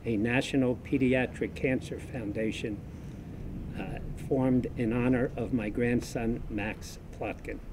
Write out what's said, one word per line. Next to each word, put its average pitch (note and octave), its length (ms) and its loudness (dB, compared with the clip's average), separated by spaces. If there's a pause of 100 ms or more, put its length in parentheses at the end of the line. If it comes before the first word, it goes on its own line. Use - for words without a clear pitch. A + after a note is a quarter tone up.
a A#2 140 0
national B2 600 4
pediatric B2+ 760 2
cancer C3 460 0
foundation, A2 800 -4 (1000)
uh, - 200 -6 (280)
formed C3 380 4 (100)
in A#2 160 2
honor B2 460 4
of A#2+ 160 -2
my A2 160 2
grandson, A#2+ 800 2
Max G#2 480 -4 (180)
Plotkin. - 440 -6 (140)